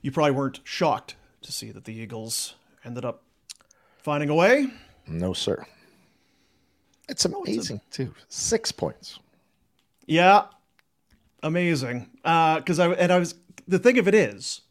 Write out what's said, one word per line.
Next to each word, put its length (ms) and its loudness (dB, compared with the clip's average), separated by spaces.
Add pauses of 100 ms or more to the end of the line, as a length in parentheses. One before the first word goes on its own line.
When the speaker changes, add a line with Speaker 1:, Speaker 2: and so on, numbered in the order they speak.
Speaker 1:
You 80 -4
probably 220 2
weren't 300 -4
shocked 520 -4 (260)
to 100 -18
see 200 -12
that 140 -20
the 100 -14
Eagles 580 -10 (320)
ended 180 -10
up 200 -8 (760)
finding 320 -4
a 60 0
way? 320 4 (400)
Speaker 2:
No, 260 -4
sir. 320 -4 (1400)
It's 180 -4
Speaker 1:
No, 140 -6
it's 60 -8
a 60 -6
Speaker 2:
amazing, 360 -8
too. 240 -8 (160)
Six 420 -4
points. 460 -8 (880)
Speaker 1:
Yeah. 440 6 (920)
Amazing. 680 -2 (160)
Uh, 360 4
'cause 180 -2
I, 140 4
and 200 2
I 60 6
was, 160 -2 (320)
the 100 2
thing 220 6
of 80 2
it 80 4
is 560 0